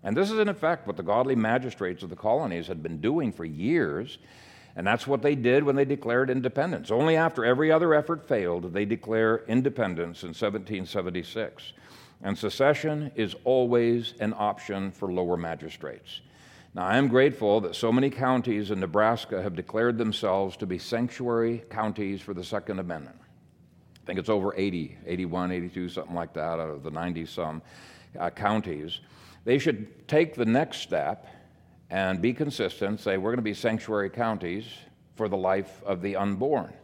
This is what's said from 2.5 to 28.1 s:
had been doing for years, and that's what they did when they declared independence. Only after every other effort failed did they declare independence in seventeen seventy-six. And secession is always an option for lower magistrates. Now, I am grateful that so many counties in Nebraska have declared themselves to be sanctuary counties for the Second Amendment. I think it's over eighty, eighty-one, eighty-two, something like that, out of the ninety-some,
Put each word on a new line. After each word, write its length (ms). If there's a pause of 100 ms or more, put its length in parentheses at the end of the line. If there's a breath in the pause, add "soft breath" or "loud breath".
had 160
been 160
doing 320
for 140
years, 720 (580 loud breath)
and 100
that's 220
what 140
they 140
did 280
when 140
they 80
declared 440
independence. 640
Only 240
after 300
every 260
other 220
effort 340
failed 360
did 100
they 100
declare 640
independence 760
in 80
seventeen 520
seventy-six. 880 (500 loud breath)
And 160
secession 800
is 300
always 760
an 180
option 540
for 220
lower 240
magistrates. 840 (540 loud breath)
Now, 120
I 120
am 100
grateful 540
that 140
so 140
many 200
counties 600
in 120
Nebraska 600
have 140
declared 420
themselves 600
to 80
be 120
sanctuary 920
counties 520
for 120
the 100
Second 360
Amendment. 360 (800)
I 100
think 140
it's 80
over 300
eighty, 480
eighty-one, 480
eighty-two, 340
something 260
like 200
that, 260
out 100
of 140
the 80
ninety-some, 680 (580 loud breath)